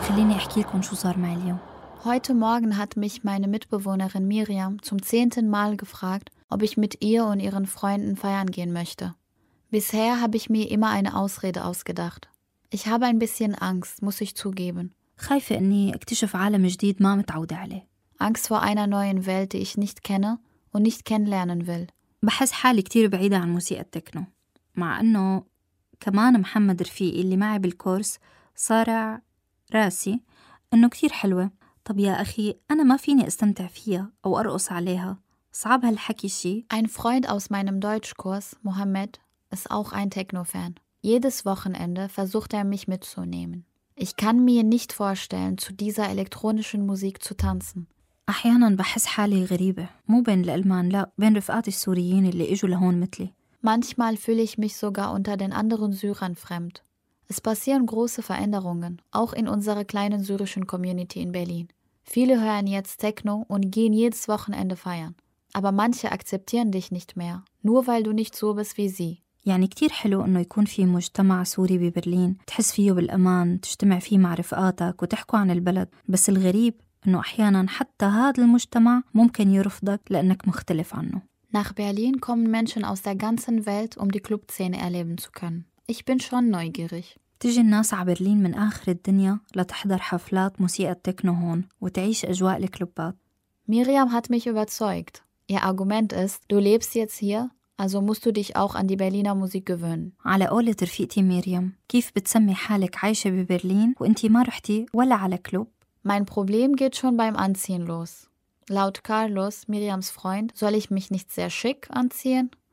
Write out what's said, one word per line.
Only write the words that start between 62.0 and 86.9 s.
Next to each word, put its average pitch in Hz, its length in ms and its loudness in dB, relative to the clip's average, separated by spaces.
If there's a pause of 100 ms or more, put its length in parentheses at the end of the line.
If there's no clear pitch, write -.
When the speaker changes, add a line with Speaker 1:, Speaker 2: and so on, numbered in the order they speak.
Speaker 2:
Viele 254 220 4 (100)
hören 208 220 0
jetzt 196 380 -6
Techno 214 480 -4
und 196 220 0
gehen 220 180 4 (100)
jedes 233 300 -2
Wochenende 196 420 -4
feiern. 175 400 -10 (420)
Aber 196 140 0 (120)
manche 233 340 0
akzeptieren 208 540 -2
dich 185 260 -4
nicht - 140 -16 (100)
mehr, 175 160 -8 (240)
nur 247 260 4
weil 233 160 2
du 214 100 -2
nicht 220 220 -2
so 214 180 -2
bist 208 240 -6
wie 202 120 0
sie. 175 280 -6 (280)
Speaker 1:
يعني 185 220 4
كتير 302 240 0
حلو 196 340 0
إنه 185 140 4
يكون 208 260 0
في 202 200 2
مجتمع 180 580 2
سوري 185 340 0
ببرلين، 180 600 0 (100)
تحس - 240 -2
فيه 202 200 4
بالأمان، 180 720 2
تجتمع 190 380 2
فيه 196 180 2
مع 180 160 6
رفقاتك 180 720 -2
وتحكوا - 360 -2
عن 196 120 4
البلد. 180 380 0 (180)
بس 185 220 2
الغريب 196 440 4 (340)
إنه 185 120 4
أحيانًا 196 500 2
حتى - 360 -4
هذا 247 380 4
المجتمع 240 600 6 (100)
ممكن 220 380 6
يرفضك 196 580 0
لأنك 185 380 2
مختلف 165 480 -2
عنه. 185 260 -6 (340)
Speaker 2:
Nach 202 180 -2
Berlin 208 460 -2
kommen 233 300 0
Menschen 226 340 -2
aus 196 200 -6
der 202 120 -4
ganzen 226 500 -2
Welt, 208 320 -4
um 196 140 -2
die 202 80 -2
Clubszene 196 600 -6
erleben 175 380 -4
zu - 140 -16
können. 170 340 -10 (220)
Ich 233 180 -8
bin 254 140 0
schon 247 300 0
neugierig. 170 680 -6 (220)